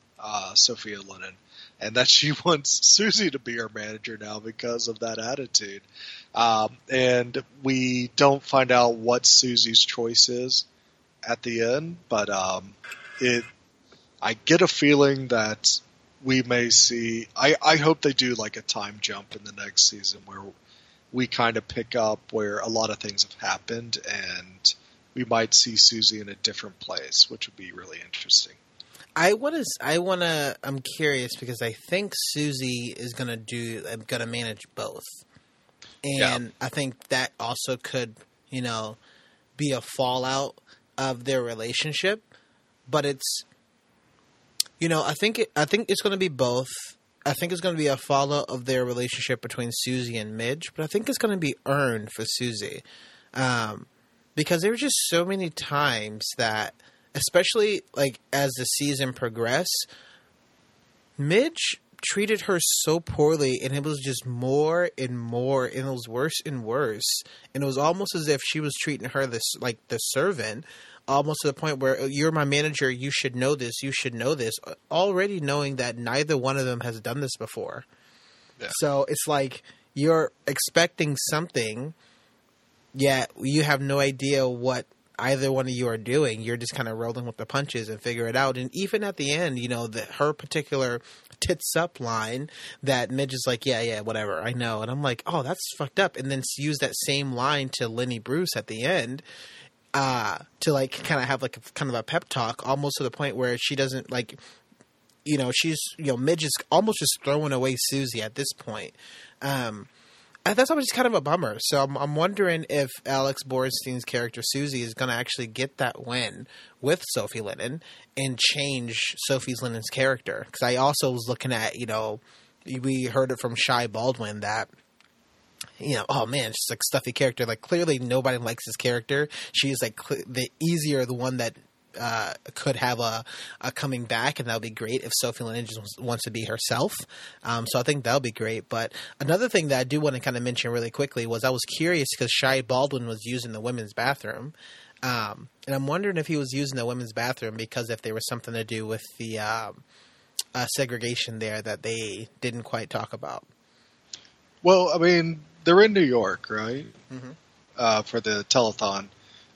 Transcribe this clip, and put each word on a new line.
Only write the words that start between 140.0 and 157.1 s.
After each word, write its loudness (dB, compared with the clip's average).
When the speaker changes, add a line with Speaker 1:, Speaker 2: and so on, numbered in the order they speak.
Speaker 2:
kinda -2
mention -2
really -2
quickly -4
was -2
I 4
was -2
curious 2
'cause 0
Shy 4
Baldwin 0
was -8
using -6
the -10
women's -6
bathroom. -4
Um, -4
and -2
I'm -2
wondering 0
if -2
he -2
was -4
using -4
the -2
women's -6
bathroom -4
because -4
if -4
there -6
was -4
something -6
to -2
do -6
with -6
the, -6
um, -4
uh, -2
segregation -4
there -4
that -6
they -6
didn't -6
quite -6
talk -6
about. -10
Speaker 1:
Well, 8
I 2
mean, 4
they're 10
in 8
New 6
York, 2
right? -6